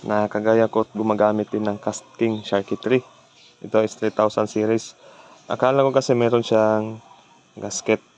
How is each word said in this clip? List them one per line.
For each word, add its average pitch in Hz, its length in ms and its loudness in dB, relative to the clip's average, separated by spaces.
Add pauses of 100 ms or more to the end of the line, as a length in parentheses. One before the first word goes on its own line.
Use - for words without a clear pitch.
na 107 240 0
kagaya 110 400 2
ko, 110 240 0
gumagamit 107 560 0
din 107 160 -4
ng 104 160 -4
casting 107 640 -4
Sharky 101 320 -2
three. 127 240 0 (640)
Ito 110 160 0
is 107 160 -4
three 110 160 -4
thousand 107 320 0
series. 110 480 -2 (560)
Akala 131 320 2
ko 135 80 4
kasi 131 240 2
meron 117 320 2
siyang 110 560 0 (560)
gasket. 107 480 -4 (120)